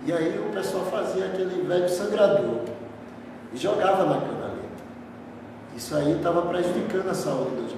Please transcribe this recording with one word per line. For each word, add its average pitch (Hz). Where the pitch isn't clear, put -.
E 156
aí 175
o 214
pessoal 190
fazia 185
aquele 185
velho 180
sangrador 202
e 123
jogava 190
na 147
canaleta. -
Isso 151
aí 151
tava 170
prejudicando 180
a 180
saúde 127
dos 117